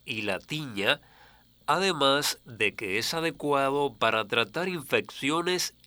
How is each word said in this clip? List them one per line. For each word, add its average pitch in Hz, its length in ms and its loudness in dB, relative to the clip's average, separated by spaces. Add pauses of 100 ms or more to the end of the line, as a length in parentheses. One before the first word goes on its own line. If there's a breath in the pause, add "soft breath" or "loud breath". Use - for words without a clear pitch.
y 110 160 -6
la 101 180 -2
tiña, 127 640 -2 (680 soft breath)
además 147 760 2
de 107 300 -2
que 101 240 -2
es 117 160 -2
adecuado 143 840 0
para 110 300 2
tratar 117 420 -2
infecciones 165 1040 -2 (120)